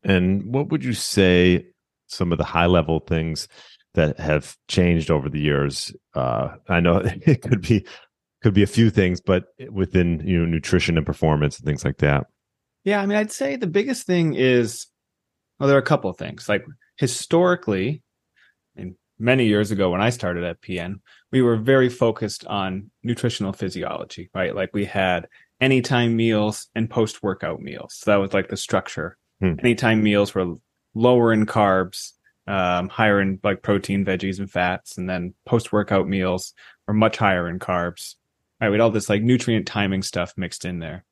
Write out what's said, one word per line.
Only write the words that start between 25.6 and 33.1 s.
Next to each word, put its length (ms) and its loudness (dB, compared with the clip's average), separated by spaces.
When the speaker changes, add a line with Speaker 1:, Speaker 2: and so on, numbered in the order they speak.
Speaker 2:
anytime 560 2
meals 580 0
and 160 -4
post-workout 680 -4
meals. 340 -16
So 160 -4
that 60 6
was, 180 -2
like, 140 0
the 80 -8
structure. 600 -6
Speaker 1:
Hmm. 200 0
Speaker 2:
Anytime 420 2
meals 320 2
were 200 -2
lower 380 4
in 140 2
carbs, 640 0
um, 400 -2
higher 320 2